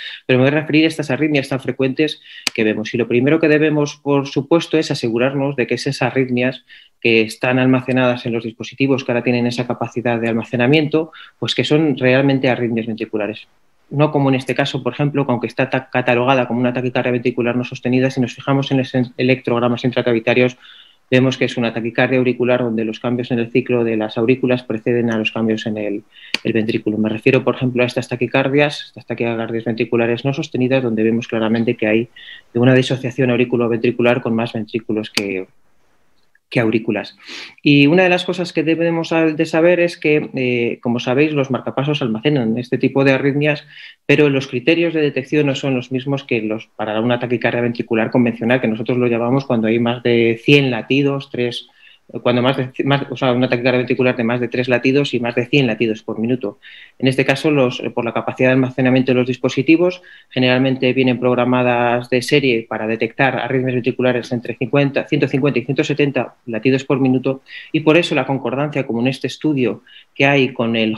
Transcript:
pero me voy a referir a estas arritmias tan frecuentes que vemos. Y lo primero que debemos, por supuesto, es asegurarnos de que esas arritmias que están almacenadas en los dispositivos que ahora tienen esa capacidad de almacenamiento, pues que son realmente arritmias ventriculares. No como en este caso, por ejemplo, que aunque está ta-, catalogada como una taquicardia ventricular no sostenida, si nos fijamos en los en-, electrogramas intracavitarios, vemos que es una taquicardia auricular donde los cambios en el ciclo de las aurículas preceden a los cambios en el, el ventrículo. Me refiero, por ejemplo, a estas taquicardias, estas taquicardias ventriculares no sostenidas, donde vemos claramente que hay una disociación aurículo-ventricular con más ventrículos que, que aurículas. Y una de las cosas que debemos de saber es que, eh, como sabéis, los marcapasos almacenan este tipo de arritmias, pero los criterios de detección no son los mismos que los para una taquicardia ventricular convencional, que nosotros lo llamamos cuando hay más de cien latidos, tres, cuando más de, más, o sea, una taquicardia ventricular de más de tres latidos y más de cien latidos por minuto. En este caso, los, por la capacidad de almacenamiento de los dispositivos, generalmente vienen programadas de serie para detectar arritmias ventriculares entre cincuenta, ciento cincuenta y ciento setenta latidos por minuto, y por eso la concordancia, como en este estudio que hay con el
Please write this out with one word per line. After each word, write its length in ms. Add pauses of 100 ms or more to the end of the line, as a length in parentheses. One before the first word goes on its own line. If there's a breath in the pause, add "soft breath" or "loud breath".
(260 loud breath)
pero 140
me 60
voy 120
a 40
referir 240
a 20
estas 240
arritmias 360
tan 120
frecuentes 600 (320 loud breath)
que 100
vemos. 300
Y 40
lo 100
primero 320
que 80
debemos, 500
por 300
supuesto, 520
es 100
asegurarnos 640
de 120
que 80
esas 260
arritmias 640 (340 loud breath)
que 220
están 380
almacenadas 640
en 80
los 100
dispositivos 600
que 60
ahora 120
tienen 220
esa 220
capacidad 520
de 80
almacenamiento, 840 (260 loud breath)
pues 160
que 100
son 340
realmente 520
arritmias 380
ventriculares. 600 (440)
No 200
como 180
en 60
este 180
caso, 300
por 100
ejemplo, 320
que 60
aunque 160
está 240
ta-, 180
catalogada 580
como 120
una 140
taquicardia 380
ventricular 440
no 80
sostenida, 480
si 100
nos 140
fijamos 340
en 80
los 160
en-, 240
electrogramas 640
intracavitarios, 760 (500 loud breath)
vemos 300
que 60
es 120
una 160
taquicardia 460
auricular 400
donde 260
los 140
cambios 320
en 80
el 100
ciclo 340
de 140
las 220
aurículas 420
preceden 500
a 60
los 140
cambios 340
en 140
el, 240 (400 loud breath)
el 100
ventrículo. 460
Me 100
refiero, 340
por 120
ejemplo, 260
a 60
estas 200
taquicardias, 800
estas 180
taquicardias 580
ventriculares 580
no 120
sostenidas, 480
donde 180
vemos 260
claramente 460
que 140
hay 220 (440 loud breath)
una 220
disociación 560
aurículo-ventricular 880
con 140
más 180
ventrículos 560
que, 380 (1040)
que 80
aurículas. 560 (460 loud breath)
Y 240
una 160
de 80
las 160
cosas 280
que 100
debemos 480
de 340
saber 340
es 180
que, 380
eh, 460
como 180
sabéis, 320
los 200
marcapasos 500
almacenan 560
este 220
tipo 240
de 80
arritmias, 560 (400 loud breath)
pero 220
los 180
criterios 480
de 60
detección 440
no 80
son 220
los 160
mismos 320
que 180
los 240 (100)
para 260
una 180
taquicardia 420
ventricular 480
convencional, 520
que 60
nosotros 300
lo 80
llamamos 400
cuando 220
hay 100
más 240
de 420
cien 280
latidos, 580
tres, 380 (560 soft breath)
cuando 180
más 160
de, 140 (140)
más, 260
o 40
sea, 180
una 140
taquicardia 300
ventricular 380
de 80
más 160
de 80
tres 200
latidos 460
y 60
más 160
de 100
cien 220
latidos 340
por 160
minuto. 400 (400 loud breath)
En 100
este 160
caso, 280
los, 320 (100)
por 100
la 100
capacidad 360
de 40
almacenamiento 580
de 80
los 80
dispositivos, 760 (300 loud breath)
generalmente 640
vienen 260
programadas 880
de 140
serie 440
para 200
detectar 500
arritmias 380
ventriculares 560
entre 240
cincuenta, 520
ciento 200
cincuenta 320
y 60
ciento 180
setenta 500 (140)
latidos 360
por 160
minuto, 440 (280 loud breath)
y 100
por 140
eso 200
la 100
concordancia, 600
como 140
en 60
este 200
estudio 560 (320 loud breath)
que 100
hay 260
con 240
el 220